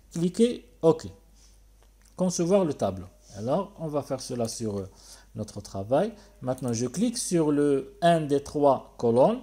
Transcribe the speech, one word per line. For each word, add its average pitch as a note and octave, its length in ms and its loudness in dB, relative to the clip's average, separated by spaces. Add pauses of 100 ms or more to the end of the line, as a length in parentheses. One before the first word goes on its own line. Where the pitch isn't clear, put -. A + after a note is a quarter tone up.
(120)
Cliquez G3+ 520 0 (180)
OK. D#3+ 240 2 (1120)
Concevoir F3+ 480 2
le D3 100 -2
tableau. F#2 320 -4 (300)
Alors, C#3 440 -2
on D#3+ 80 -6
va C#3+ 140 -4
faire C3 180 -6
cela A#2+ 280 -4
sur, G#2+ 300 -6
euh, F#2 100 -8 (460)
notre - 260 -10
travail. C3 520 -2 (280)
Maintenant, C3 320 -6
je A#2 140 -2
clique A3+ 320 -2
sur E3 320 0
le C#3+ 500 0
un E3+ 220 4
des C#3+ 200 0
trois C#3+ 540 0
colonnes. C#3 460 4